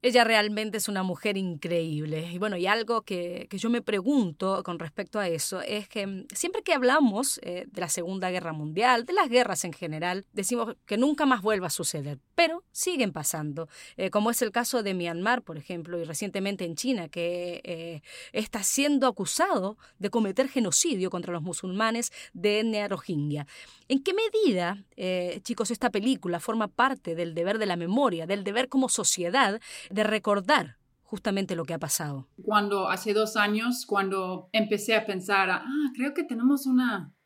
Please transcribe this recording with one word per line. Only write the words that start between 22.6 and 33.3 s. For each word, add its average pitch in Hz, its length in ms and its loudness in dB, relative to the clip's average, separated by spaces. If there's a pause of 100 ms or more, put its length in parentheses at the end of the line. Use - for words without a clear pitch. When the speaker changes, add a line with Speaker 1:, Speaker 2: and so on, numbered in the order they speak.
Speaker 1:
etnia 214 260 0
rohingya. 147 600 -2 (420)
¿En 269 140 2
qué 381 120 0
medida, 247 720 2 (120)
eh, 185 460 -2
chicos, 226 280 -4
esta 240 200 0
película 196 500 0
forma 214 280 -2
parte 254 460 0
del 165 200 -4
deber 185 240 0
de 214 80 0
la 185 100 0
memoria, 175 500 2
del 196 160 -2
deber 214 260 -2
como 262 200 2
sociedad 202 720 2 (300)
de 202 120 0
recordar 202 720 2 (260)
justamente 196 520 -2
lo 165 100 -4
que 165 100 -4
ha 156 40 -4
pasado? 143 500 -4 (140)
Speaker 2:
Cuando 202 460 2
hace 190 240 -2
dos 214 240 2